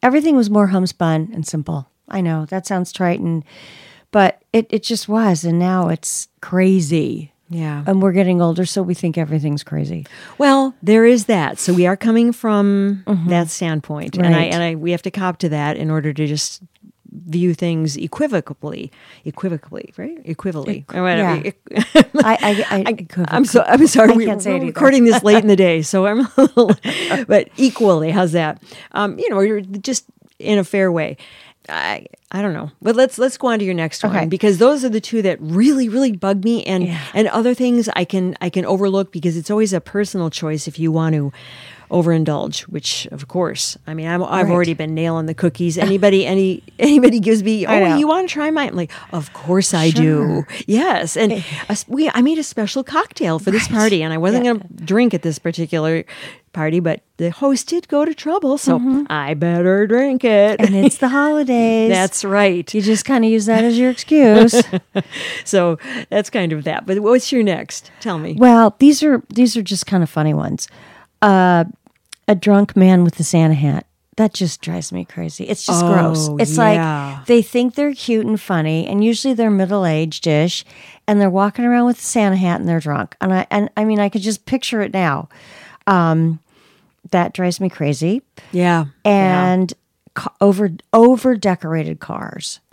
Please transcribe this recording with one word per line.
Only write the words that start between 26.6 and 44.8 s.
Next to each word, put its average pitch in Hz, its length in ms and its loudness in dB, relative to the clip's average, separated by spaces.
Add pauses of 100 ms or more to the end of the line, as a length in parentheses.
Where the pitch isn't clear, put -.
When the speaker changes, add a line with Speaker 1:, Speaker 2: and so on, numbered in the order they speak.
Speaker 2:
<laughs> 320 280 -4
but 202 300 2
equally, 185 540 2
how's 180 220 0
that? 160 280 -2 (300)
Um, 202 260 -4
you 480 140 -4
know, 196 80 -2
you're 208 220 0
just 196 440 -8 (320)
in 208 220 0
a 190 40 0
fair 190 280 0
way. 160 260 -4 (500)
I, 80 380 -6 (260)
I 196 120 -6
don't 196 100 -4
know. 151 260 -10
But 214 160 0
let's, 262 220 2
let's 254 200 -2
go 269 100 -4
on 233 120 0
to 202 60 -2
your 185 100 -4
next 160 300 -6
Speaker 1:
Okay. 185 140 -2
Speaker 2:
one, 160 100 -2
because 190 300 2
those 262 260 4
are 254 40 0
the 220 120 -2
two 226 220 -4
that 185 180 -2
really, 226 480 2
really 254 220 0
bug 196 320 -4
me, 233 220 0
and, 185 200 -2
Speaker 1:
Yeah. 165 160 -6 (140)
Speaker 2:
and 208 140 2
other 240 260 0
things 240 400 0
I 180 100 -2
can, 185 340 -4
I 175 120 -4
can 185 140 -2
overlook, 196 460 -2
because 165 240 -4
it's 165 140 -8
always 208 240 0
a 170 80 -2
personal 190 480 -4
choice 156 380 -6
if 151 100 -14
you 160 140 -2
want 160 240 0
to 143 160 -4 (600)
overindulge, 156 720 -2
which, - 440 -10
of 139 200 -18
course, - 480 -6 (120)
I 156 80 -12
mean, 160 120 -8
I'm, 175 160 -2
I've 185 220 -2
Speaker 1:
Right. 170 80 0
Speaker 2:
already 170 220 0
been 156 180 -6